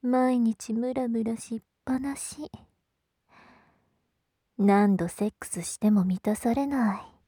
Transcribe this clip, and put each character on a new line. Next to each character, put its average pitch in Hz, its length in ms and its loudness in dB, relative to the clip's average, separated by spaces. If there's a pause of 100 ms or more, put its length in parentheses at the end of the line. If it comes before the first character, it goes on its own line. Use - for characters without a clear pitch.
毎 254 360 2
日 226 340 0
ム 247 200 -2
ラ 254 140 -2
ム 226 160 -2
ラ 226 120 -2
し 226 200 -10
っ 220 60 -8 (220)
ぱ 262 140 -2
な 277 180 -4
し。 - 360 -12 (2000)
何 202 380 6
度 170 100 -2
セ 208 220 -4
ッ - 100 -12
ク - 80 -14
ス 175 160 -8
し - 160 -10
て 214 100 2
も 208 160 4
満 185 160 -2
た 214 140 0
さ 233 180 -2
れ 277 140 -2
な 240 320 0
い。 - 20 -16 (260)